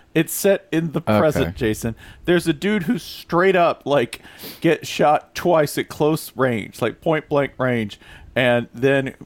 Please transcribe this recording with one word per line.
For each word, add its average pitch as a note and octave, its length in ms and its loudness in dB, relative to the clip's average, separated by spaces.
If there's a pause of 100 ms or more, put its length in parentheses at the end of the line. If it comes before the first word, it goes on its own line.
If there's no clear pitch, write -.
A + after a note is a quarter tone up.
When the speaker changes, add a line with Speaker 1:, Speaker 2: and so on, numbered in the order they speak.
(140)
Speaker 1:
It's D#3+ 180 0
set - 380 0
in D#3+ 220 -2
the E3 80 -4
Speaker 2:
Okay. D#3+ 180 2
Speaker 1:
present, D3 380 0
Jason. A2+ 380 -4 (320)
There's E3+ 200 2
a E3 60 2
dude F3+ 320 -2
who F#3+ 140 -2
straight F#3 580 0
up, E3 300 2
like, C3+ 340 0 (400)
gets - 280 2
shot - 460 0
twice D#3+ 440 0
at C3 100 -4
close D#3 480 -2
range, A#2 460 -2
like, - 180 -2
point D#3 280 -2
blank C#3+ 300 0
range, A#2+ 400 -2 (380)
and A#2+ 380 2
then C3+ 400 0 (120)